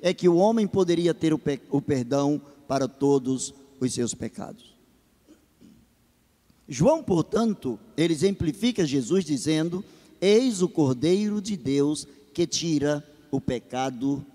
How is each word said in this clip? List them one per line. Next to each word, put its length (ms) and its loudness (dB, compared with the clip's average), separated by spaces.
é 100 2
que 160 2
o 80 6
homem 300 4
poderia 480 2
ter 180 0
o 60 0
pe-, 320 -4
o 100 0
perdão 600 0
para 180 -2
todos 680 0
os 120 -2
seus 220 -4
pecados. 640 -14
João, 340 2
portanto, 760 -2
ele 160 2
exemplifica 720 0
Jesus 400 0
dizendo: 600 -2
"Eis 420 2
o 60 2
Cordeiro 720 0
de 160 -6
Deus 500 -2
que 120 0
tira 560 -2
o 100 -2
pecado 840 -6